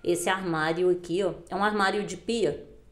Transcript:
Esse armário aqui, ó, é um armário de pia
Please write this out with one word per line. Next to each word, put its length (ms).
Esse 260
armário 600
aqui, 320
ó, 100
é 60
um 80
armário 420
de 120
pia 500